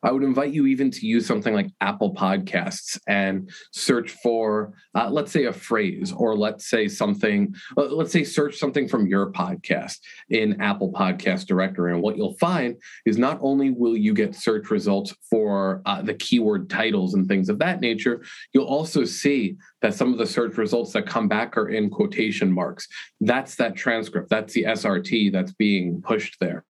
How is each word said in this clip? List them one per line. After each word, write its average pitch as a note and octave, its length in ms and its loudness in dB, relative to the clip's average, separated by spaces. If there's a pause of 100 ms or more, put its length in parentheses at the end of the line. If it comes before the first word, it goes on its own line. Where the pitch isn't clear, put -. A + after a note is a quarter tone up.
I B2 100 2
would C3+ 100 0
invite C#3 300 0
you D3 140 2
even C3+ 260 2
to - 140 -8
use A2+ 200 2
something A2 280 0
like G2+ 140 2 (120)
Apple G2+ 340 0
Podcasts F#2+ 920 -2
and F#3+ 420 0 (220)
search - 380 0
for, G#2+ 640 0 (200)
uh, A2 160 0
let's C#3+ 220 -2
say, C#3+ 140 2
a A2+ 60 -2
phrase, G2 600 -2
or A2 240 0
let's G#2+ 320 -2
say A2 180 2
something, G2+ 680 0 (220)
uh, C#3+ 80 4
let's D3 280 -2
say E3+ 120 4
search D3 320 -2
something C#3 300 0
from A2 200 2
your G2 260 2
podcast F2 680 -4 (300)
in G#2+ 320 0
Apple G2 320 -2
Podcast F#2 540 0
Directory. F#2 460 0
And F2 100 0
what G#2+ 140 0
you'll G#2 200 -4
find D3+ 400 0 (280)
is A2 140 2
not C3+ 220 2
only C3+ 300 2
will A#2+ 260 2
you G#2+ 180 4
get G2+ 220 0
search G#2+ 340 -2
results G2+ 440 0 (140)
for, G2 580 0
uh, G2 160 -2
the G#2 120 -4
keyword G#2+ 540 0
titles G2+ 460 0
and F#2+ 120 4
things F#2+ 220 2
of G#2 100 0
that D#3+ 220 0
nature, A#2 420 -2 (300)
you'll C3 140 4
also D3+ 380 0
see B2 520 0 (260)
that G#2+ 120 2
some B2 180 2
of A#2+ 60 0
the G#2+ 80 2
search A#2 300 -2
results A2+ 360 0
that G#2 140 -2
come A2 220 0
back A2 280 0
are G#2+ 120 0
in G#2+ 220 0
quotation G#2 600 0
marks. - 380 -2 (320)
That's B2 360 0
that A2+ 200 0
transcript. A2 540 -2
That's A2 240 -2
the - 100 2
S A2 200 -2
R G2+ 160 2
T G#2+ 280 2
that's F#2 240 0
being F2+ 480 2
pushed - 400 -2
there. E2+ 240 -4 (100)